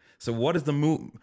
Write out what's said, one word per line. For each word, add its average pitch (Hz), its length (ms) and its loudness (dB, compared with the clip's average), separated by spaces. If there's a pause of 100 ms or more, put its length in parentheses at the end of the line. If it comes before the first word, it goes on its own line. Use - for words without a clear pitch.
(180)
So - 140 -4
what 127 240 0
is 160 60 0
the 147 100 -2
mo-, 151 380 0 (120)